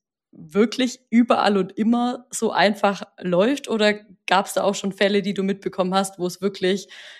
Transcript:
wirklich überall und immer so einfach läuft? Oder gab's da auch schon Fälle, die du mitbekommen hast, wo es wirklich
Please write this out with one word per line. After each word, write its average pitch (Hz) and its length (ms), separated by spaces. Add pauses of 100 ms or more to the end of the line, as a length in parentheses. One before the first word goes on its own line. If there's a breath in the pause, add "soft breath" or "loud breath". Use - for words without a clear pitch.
(320)
wirklich 208 680 (120)
überall 226 460
und 185 200
immer 240 520
so - 220
einfach 202 520 (180)
läuft? 196 480
Oder 208 300 (280)
gab's 190 260
da 190 100
auch 196 120
schon 196 160
Fälle, 202 300
die 185 120
du 190 100
mitbekommen 185 500
hast, 196 260
wo 175 60
es 180 160
wirklich 190 480 (300 loud breath)